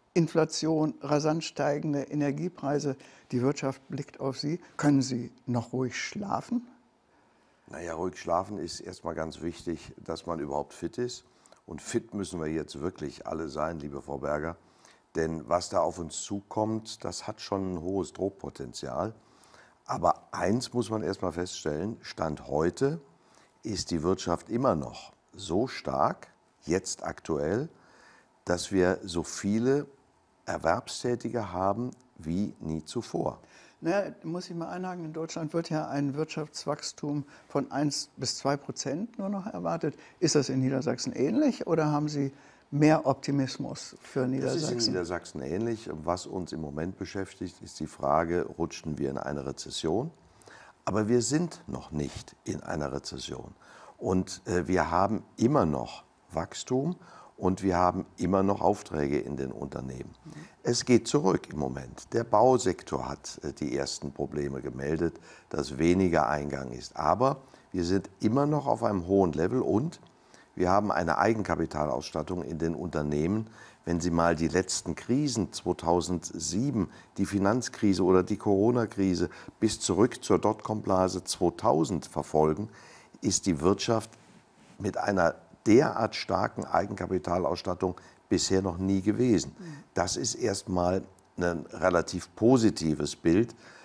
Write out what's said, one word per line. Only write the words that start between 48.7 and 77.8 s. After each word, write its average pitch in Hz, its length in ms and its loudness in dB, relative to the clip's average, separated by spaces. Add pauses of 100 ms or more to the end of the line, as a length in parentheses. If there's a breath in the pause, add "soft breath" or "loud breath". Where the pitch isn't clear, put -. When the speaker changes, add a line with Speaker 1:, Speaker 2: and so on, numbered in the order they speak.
Speaker 2:
wir 69 140 0
in 69 80 -4
eine 69 260 -4
Rezession? 82 680 -2 (760 loud breath)
Aber 107 220 2
wir 120 120 4
sind 151 460 -2
noch - 240 -10
nicht - 440 -6 (100)
in - 180 -6
einer 73 280 -4
Rezession. - 600 -8 (460 loud breath)
Und, 92 460 0
äh, 87 240 0
wir 82 220 2
haben 98 320 2 (160)
immer 143 260 4
noch 69 400 -2 (260)
Wachstum 131 680 -4 (420 loud breath)
und 95 240 0
wir 92 160 2
haben 90 260 2 (140)
immer 95 240 2
noch 98 180 2
Aufträge 76 580 0
in 67 200 -4
den 65 120 -4
Unternehmen. 65 640 -10 (120 loud breath)
Speaker 1:
Mhm. 156 60 -18 (300 loud breath)
Speaker 2:
Es 120 220 0
geht 120 240 6
zurück 147 420 2
im - 80 -6
Moment. 65 540 -6
Der 117 100 2
Bausektor 107 840 4
hat, - 340 -10
äh, 71 120 -6
die 65 200 -4
ersten 69 380 -4
Probleme 69 480 -4
gemeldet, 71 580 -2 (300 loud breath)
dass 71 300 -2
weniger 82 500 6
Eingang 69 440 -2
ist. 62 220 -12
Aber 101 440 2 (340 loud breath)
wir 90 120 0
sind 92 260 0 (100)
immer 120 240 4
noch 147 220 0
auf 113 160 2
einem 101 240 0
hohen 95 260 6
Level 95 300 2
und 127 360 0 (560 soft breath)
wir 90 160 2
haben 101 220 4
eine 82 240 2
Eigenkapitalausstattung 80 1300 0
in 82 160 -6
den 82 160 0
Unternehmen. 80 720 0 (400 loud breath)
Wenn 85 160 0
Sie 87 80 0
mal 85 260 4
die 80 120 2
letzten 87 460 -2
Krisen, 120 600 -2
zweitausendsieben, 87 1400 0 (260 loud breath)
die 98 80 0
Finanzkrise 98 800 2